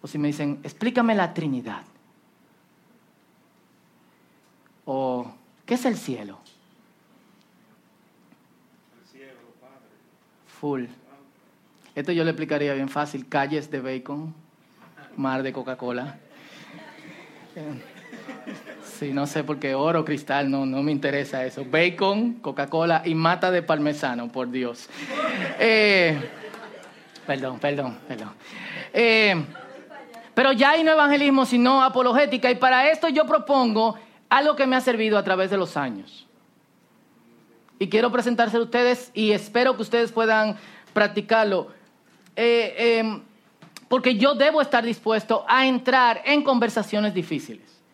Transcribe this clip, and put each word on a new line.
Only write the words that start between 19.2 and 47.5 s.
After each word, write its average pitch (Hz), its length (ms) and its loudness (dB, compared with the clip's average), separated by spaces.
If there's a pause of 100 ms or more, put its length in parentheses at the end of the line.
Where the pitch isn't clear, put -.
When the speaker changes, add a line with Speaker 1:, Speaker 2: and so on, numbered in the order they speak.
Speaker 1:
sé 147 180 -4
por 147 140 -6
qué 135 160 -4
oro, 156 300 2
cristal, 143 460 -2
no, 135 160 0
no 135 160 -4
me 151 80 0
interesa 139 540 -2
eso. 131 260 -8
Bacon, 190 640 0
Coca-Cola 160 680 -2
y 160 100 -2
mata 170 360 2
de 175 120 0
parmesano, 147 680 -2
por 127 180 -6
Dios. 123 380 -6 (720)
Eh, 208 580 4 (1080)
perdón, 131 340 -6
perdón, 143 380 -4 (100)
perdón. 110 220 -10 (640)
Eh, 214 500 4 (880)
pero 269 180 4
ya 269 180 6
hay 330 120 4
no 311 100 4
evangelismo, 285 520 4
sino 247 380 4
apologética. 254 680 2
Y 240 40 2
para 254 360 4
esto 320 180 0
yo 302 180 4
propongo 233 720 2 (340)
algo 294 260 4
que 277 100 2
me 254 100 2
ha 254 40 2
servido 220 380 2
a 190 60 0
través 185 260 0
de 196 80 0
los 175 180 -4
años. 117 500 -8 (1500)
Y 190 100 -2
quiero 226 220 2
presentárselo 233 520 0
a 233 40 -2
ustedes 247 460 0
y 208 200 0
espero 240 440 0
que 220 60 -6
ustedes 233 280 0
puedan 220 460 2 (380)
practicarlo. 208 760 2 (680)
Eh, 233 640 2
em, 220 220 -2 (680)
porque 254 280 2
yo 277 180 4
debo 294 280 4
estar 247 220 2
dispuesto 220 600 -2
a 262 200 4
entrar 254 580 2
en 294 180 2
conversaciones 214 680 0
difíciles - 720 -8 (120)